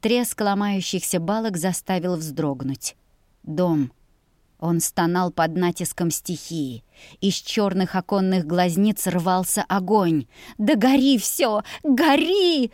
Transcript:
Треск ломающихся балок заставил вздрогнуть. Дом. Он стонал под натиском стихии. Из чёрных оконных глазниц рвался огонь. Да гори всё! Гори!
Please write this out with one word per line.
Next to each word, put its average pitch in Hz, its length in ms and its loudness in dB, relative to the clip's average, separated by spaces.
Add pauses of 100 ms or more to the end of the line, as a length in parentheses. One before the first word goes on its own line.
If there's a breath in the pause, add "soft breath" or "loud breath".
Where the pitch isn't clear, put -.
Треск 240 400 0
ломающихся 196 760 -2
балок 208 380 -2
заставил 180 580 -2
вздрогнуть. 139 800 -6 (480)
Дом. 156 480 0 (680)
Он 170 200 0
стонал 175 520 0
под 160 240 -2
натиском 175 560 -2
стихии. 151 720 -8 (380 loud breath)
Из 196 140 0
чёрных 190 600 -2
оконных 185 500 0
глазниц 180 640 2
рвался 185 600 0
огонь. 185 580 2 (320 loud breath)
Да 214 180 2
гори 262 420 4
всё! 214 460 0 (200 loud breath)
Гори! 311 920 4